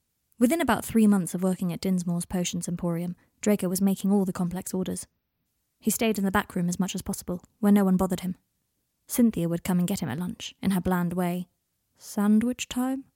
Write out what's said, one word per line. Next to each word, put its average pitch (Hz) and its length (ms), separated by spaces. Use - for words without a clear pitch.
Within 262 220
about 247 240
three 220 240
months 196 260
of 180 100
working 185 280
at 160 80
Dinsmore's 175 460
Potions 180 420
Emporium, 175 480
Draco 196 300
was 185 120
making 196 300
all 202 140
the 185 80
complex 180 400
orders. 185 340
He 220 120
stayed 220 260
in 196 80
the 196 60
back - 240
room 175 120
as 180 120
much 190 160
as 185 60
possible, - 420
where 202 120
no 202 140
one 185 100
bothered 185 260
him. 180 140
Cynthia 220 400
would 170 160
come 180 160
and 175 80
get 202 140
him 170 80
at - 100
lunch, - 420
in 190 100
her 185 100
bland 175 320
way. 180 340
"Sandwich 214 720
time?" 262 380